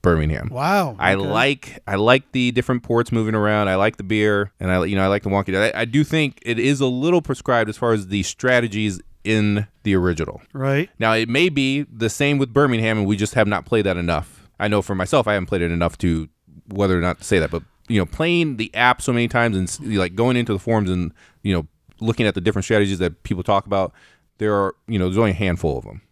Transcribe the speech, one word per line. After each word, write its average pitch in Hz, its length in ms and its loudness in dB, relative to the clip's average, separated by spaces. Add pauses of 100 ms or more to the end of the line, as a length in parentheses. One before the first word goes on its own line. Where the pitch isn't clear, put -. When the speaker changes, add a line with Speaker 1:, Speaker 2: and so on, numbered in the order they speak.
Speaker 1:
Birmingham. 80 500 0
Speaker 2:
Wow, 151 460 -2
Speaker 1:
I 95 160 2
Speaker 2:
okay. 98 160 -2
Speaker 1:
like, 127 580 -2
I 101 80 -4
like 120 360 2
the 123 200 0
different 123 300 -2
ports 117 300 0
moving 110 240 0
around. 107 320 2
I 95 80 2
like 104 220 2
the 101 60 -10
beer, 104 560 0
and 92 120 -2
I, 90 140 2
you 98 100 -2
know, 95 80 2
I 95 40 2
like 101 140 2
the 101 80 -6
wonky. 95 260 0
I, 107 260 0
I 117 40 -2
do 135 180 0
think 151 380 -2
it 117 160 -4
is 135 240 0
a 135 60 0
little 151 340 0
prescribed 120 480 -2
as 104 80 -10
far 117 160 0
as 101 140 -2
the 98 160 -2
strategies 107 760 -2 (240)
in 104 440 0 (160)
the 98 120 2
original. 87 460 -2 (120)
Speaker 2:
Right. 139 440 -2
Speaker 1:
Now, 110 160 0
it 113 160 0
may 156 200 2
be 139 340 0
the 113 260 -4
same 143 300 0
with 131 120 -2
Birmingham, 113 460 2
and 104 80 2
we 104 100 2
just 101 200 -2
have 107 120 4
not 98 200 -2
played 110 180 2
that 92 120 0
enough. 85 520 -4 (100)
I 104 80 -2
know 104 140 2
for 98 140 -4
myself, 110 320 0
I 104 60 2
haven't 95 120 0
played 92 160 -2
it 85 80 0
enough 85 300 -2
to 80 280 0 (400)
whether 95 300 0
or 85 40 2
not 87 180 -2
to - 40 -20
say 101 140 0
that, 80 140 0
but, 82 100 -4 (260)
you 113 120 0
know, 87 80 2
playing 165 500 -2
the 113 160 -6
app 123 300 2
so 127 100 0
many 120 140 0
times 117 280 0
and 92 120 0
s-, - 140 -10
like, 92 340 -2
going 123 200 2
into 117 180 -2
the 95 60 -2
forums 107 300 0
and, 90 240 -2 (300)
you 98 100 0
know, 80 140 0 (320)
looking 113 260 0
at 101 80 2
the 92 80 -4
different 98 240 0
strategies 101 320 2
that 87 240 -2
people 90 220 -6
talk 98 240 0
about, 98 260 -2 (460)
there 107 160 0
are, 98 180 0 (140)
you 113 100 -2
know, 92 80 2
there's 92 140 0
only 113 120 4
a 85 40 -2
handful 85 420 -2
of 55 80 -10
'em. 50 160 -16 (100)